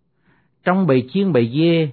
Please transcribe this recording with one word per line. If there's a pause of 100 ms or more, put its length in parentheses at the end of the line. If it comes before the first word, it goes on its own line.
(640)
Trong
bầy
chiên
bầy
dê,